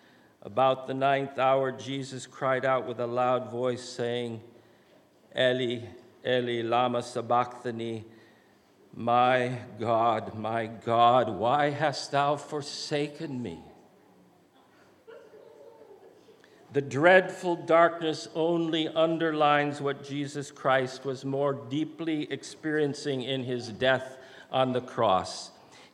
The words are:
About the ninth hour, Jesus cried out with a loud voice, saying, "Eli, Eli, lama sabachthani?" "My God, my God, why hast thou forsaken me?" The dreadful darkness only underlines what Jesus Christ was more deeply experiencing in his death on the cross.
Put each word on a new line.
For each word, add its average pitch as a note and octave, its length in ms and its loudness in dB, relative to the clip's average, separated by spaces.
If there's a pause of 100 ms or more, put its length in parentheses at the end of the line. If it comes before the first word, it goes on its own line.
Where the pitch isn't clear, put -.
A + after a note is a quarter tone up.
(420)
About C3 460 0
the C3 80 -6
ninth C#3 420 0
hour, C3 340 2
Jesus B2+ 540 -10
cried C3 400 -2
out C3 220 0
with A#2+ 120 -6
a A#2+ 60 -2
loud B2 460 0
voice, A#2+ 320 -2
saying, A#2+ 580 -6 (960)
"Eli, B2+ 440 0 (440)
Eli, B2 380 0
lama A#2+ 400 0
sabachthani?" A#2 1000 -4 (920)
"My B2 640 2 (200)
God, A2 560 0
my A2 300 -4
God, A#2 640 4
why D3 400 2
hast C#3+ 420 -2
thou C#3+ 240 2
forsaken D3 1080 -6
me?" E2 200 -10 (3000)
The C#3 80 2
dreadful E3+ 760 6
darkness D#3+ 760 4
only E3 540 0
underlines D3+ 920 2
what C#3 220 -4
Jesus C#3+ 480 -8
Christ C3 540 0
was C3 180 -6
more C#3 300 -2
deeply D3+ 800 -6
experiencing C#3+ 920 -4
in C3 220 -4
his A#2+ 260 -6
death B2 480 0 (340)
on C3 220 2
the B2 80 0
cross. G2 720 0 (420)